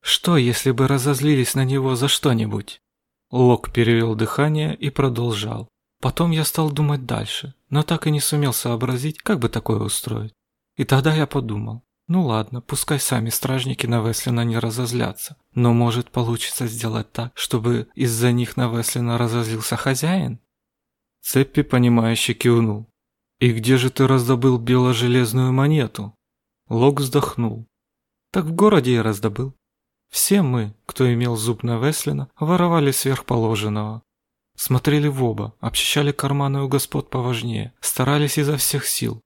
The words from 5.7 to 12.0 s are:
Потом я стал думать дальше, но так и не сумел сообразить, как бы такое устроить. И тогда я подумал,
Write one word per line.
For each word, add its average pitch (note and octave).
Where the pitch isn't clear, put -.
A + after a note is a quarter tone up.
Потом E3+
я D#3+
стал D#3
думать C#3+
дальше, A#2
но D3
так E3
и D#3
не D3
сумел C#3+
сообразить, B2+
как G3+
бы A#2
такое A2
устроить. A2
И C3+
тогда C#3
я D#3
подумал, A2